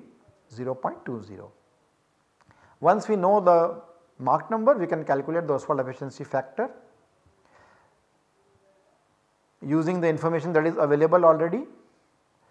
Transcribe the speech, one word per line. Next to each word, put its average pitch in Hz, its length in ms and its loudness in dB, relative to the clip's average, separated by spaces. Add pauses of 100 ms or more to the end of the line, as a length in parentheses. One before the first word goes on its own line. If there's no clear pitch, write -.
(520)
zero 127 240 -8
point - 280 -8
two 117 200 -10
zero. 98 260 -18 (1300)
Once 185 300 2
we 214 80 0
know 196 240 2
the 170 420 2 (360)
Mach 135 320 -2
number, 226 220 2
we 190 140 -2
can 165 180 -4
calculate 156 420 -2
the 147 60 0
Ostwald 139 260 -2
efficiency 131 460 -10
factor 143 460 -6 (3000)
using 160 400 -2
the 170 80 2
information 165 460 -2
that 156 100 4
is 165 140 0
available 160 480 4
already, 165 380 4 (880)